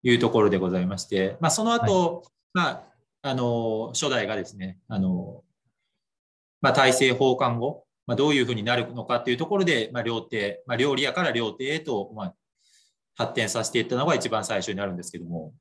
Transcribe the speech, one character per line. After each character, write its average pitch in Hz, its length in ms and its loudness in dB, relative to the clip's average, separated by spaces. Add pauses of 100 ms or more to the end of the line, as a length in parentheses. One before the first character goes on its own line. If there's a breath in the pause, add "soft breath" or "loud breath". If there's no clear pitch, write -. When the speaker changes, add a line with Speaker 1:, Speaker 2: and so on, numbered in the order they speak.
Speaker 1:
い 123 100 6
う 120 60 4
と 117 100 4
こ 113 120 4
ろ 104 80 6
で 95 80 2
ご 90 120 0
ざ 92 100 0
い 90 60 0
ま 98 100 -4
し - 100 -8
て、 95 340 0
ま 165 80 2
あ、 - 20 4
そ 220 140 0
の 233 80 2
後、 185 420 2
Speaker 2:
は 175 60 -14
い。 - 40 -20 (280)
Speaker 1:
ま 170 160 2
あ、 - 160 -8 (380)
あ 135 120 -2
の、 117 600 0
初 143 160 -2
代 110 180 0
が 107 80 -2
で 95 80 -4
す - 120 -16
ね、 95 300 -10
あ 110 100 -6
の、 92 460 -2 (1160)
ま 135 100 4
あ、 - 20 2
大 131 180 6
政 127 280 4
奉 127 180 4
還 120 220 0
後、 123 260 -6 (220)
ま 120 60 -4
あ、 117 40 0
ど 139 120 4
う 151 60 2
い 135 60 4
う 120 40 4
ふ 120 60 -4
う 120 40 0
に 107 80 -4
な 120 140 0
る 120 180 -4
の 120 100 -8
か 123 120 -2
っ 117 80 -2
て 123 80 0
い - 20 4
う - 40 -4
と 160 100 -4
こ 202 80 0
ろ 190 80 2
で、 123 280 2
ま 120 80 -4
あ、 - 40 -4
料 117 160 -2
亭、 101 460 -4
ま 123 80 -2
あ、 - 20 -2
料 135 180 2
理 131 80 0
屋 135 100 0
か 180 120 0
ら 143 80 0
料 113 200 0
亭 135 220 -4
へ 160 60 -4
と、 120 340 -4
ま 104 120 -8
あ、 90 80 -10 (840 soft breath)
発 - 180 -4
展 110 140 0
さ 104 140 -2
せ - 80 -4
て 117 80 0
い 110 40 2
っ - 40 -2
た 123 80 -4
の 127 120 0
が 165 100 2
一 120 120 -2
番 110 160 -2
最 104 140 -2
初 98 140 -4
に 92 40 -4
な 101 80 -4
る 95 80 -4
ん 90 40 -8
で 90 80 -10
す - 80 -12
け - 80 -12
ど 90 40 -12
も。 82 360 -10